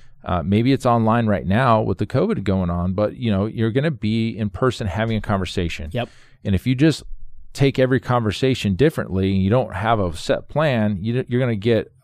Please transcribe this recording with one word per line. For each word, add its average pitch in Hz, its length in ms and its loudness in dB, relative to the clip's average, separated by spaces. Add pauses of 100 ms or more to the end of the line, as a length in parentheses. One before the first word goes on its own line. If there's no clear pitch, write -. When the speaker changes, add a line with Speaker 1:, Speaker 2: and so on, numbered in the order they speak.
(220)
Speaker 1:
Uh, 87 200 -2
maybe 104 320 2
it's 131 120 0
online 117 400 2
right 90 200 0
now 113 340 4
with 107 160 -2
the 104 100 -4
covid 151 380 0
going 95 240 0
on, 87 240 -2
but, 104 240 -2
you 120 140 -2
know, 98 160 2
you're 113 240 -2
gonna 139 200 0
be 113 460 -2
in 107 140 -4
person 120 360 -2
having 110 300 -2
a 104 60 -4
conversation. 90 720 -4
Speaker 2:
Yep. 120 160 -6 (340)
Speaker 1:
And 104 100 0
if - 120 0
you 127 80 2
just 147 300 2 (500)
take 139 240 2
every 131 220 4
conversation 117 760 0
differently 95 560 0
and 95 100 2
you 95 80 2
don't 123 240 0
have 110 240 0
a 90 160 -2
set - 360 -2
plan, 117 500 0
you, 117 260 -2
you're 120 140 0
gonna 120 160 0
get 107 340 0 (140)